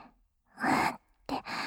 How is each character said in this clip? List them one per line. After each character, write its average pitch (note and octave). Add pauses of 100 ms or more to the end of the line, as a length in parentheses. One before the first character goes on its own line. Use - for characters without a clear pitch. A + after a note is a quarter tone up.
(920)
っ - (300)
て、 - (260)